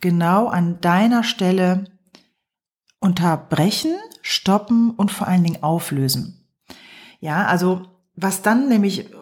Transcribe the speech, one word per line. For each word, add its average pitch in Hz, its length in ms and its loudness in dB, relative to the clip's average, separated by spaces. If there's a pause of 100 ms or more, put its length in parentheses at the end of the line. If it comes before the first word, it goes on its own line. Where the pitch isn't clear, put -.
genau 175 460 2
an 170 340 -2
deiner 226 420 2
Stelle 185 640 0 (1120)
unterbrechen, 175 960 0 (260)
stoppen 226 680 0
und 202 200 -2
vor - 160 -6
allen 180 160 4
Dingen 165 200 -4
auflösen. 143 760 -2 (840)
Ja, 156 260 -2
also 180 380 0 (320)
was 190 260 -4
dann 240 260 2
nämlich 202 420 0 (120)